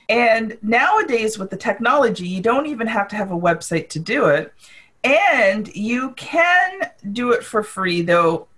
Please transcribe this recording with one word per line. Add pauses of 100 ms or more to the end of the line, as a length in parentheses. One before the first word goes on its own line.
And
nowadays
with
the
technology,
you
don't
even
have
to
have
a
website
to
do
it. (520)
And
you
can (320)
do
it
for
free,
though,